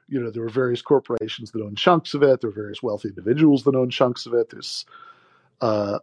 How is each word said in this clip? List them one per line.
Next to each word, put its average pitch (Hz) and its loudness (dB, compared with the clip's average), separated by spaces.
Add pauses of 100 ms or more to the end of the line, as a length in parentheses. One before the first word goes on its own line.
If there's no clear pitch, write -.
you 139 -4
know, 117 -6
there 113 -8
were 117 -6
various 120 -2
corporations 113 -2
that 107 -8
owned 101 -10
chunks 170 2
of 143 -2
it. 135 4
There 113 -4
were 101 -10
various 104 -10
wealthy 104 -6
individuals 135 2
that 135 4
owned 127 0
chunks 123 0
of 117 -6
it. 117 0
There's, - -12 (760)
uh, 104 -2